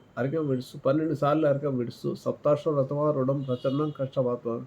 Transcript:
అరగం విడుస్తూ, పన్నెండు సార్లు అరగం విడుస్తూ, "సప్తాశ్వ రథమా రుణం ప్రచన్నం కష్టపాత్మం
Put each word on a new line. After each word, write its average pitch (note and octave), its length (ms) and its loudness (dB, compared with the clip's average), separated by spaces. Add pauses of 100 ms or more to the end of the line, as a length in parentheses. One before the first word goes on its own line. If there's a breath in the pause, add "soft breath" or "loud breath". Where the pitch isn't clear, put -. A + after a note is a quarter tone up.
(180)
అరగం C#3+ 300 -2
విడుస్తూ, C3 320 -4
పన్నెండు D#3 340 2
సార్లు D3 340 2
అరగం C#3 300 2
విడుస్తూ, B2+ 380 -4
"సప్తాశ్వ C#3+ 640 0
రథమా D3 300 0
రుణం C#3 300 0
ప్రచన్నం C3+ 480 0
కష్టపాత్మం B2+ 760 -2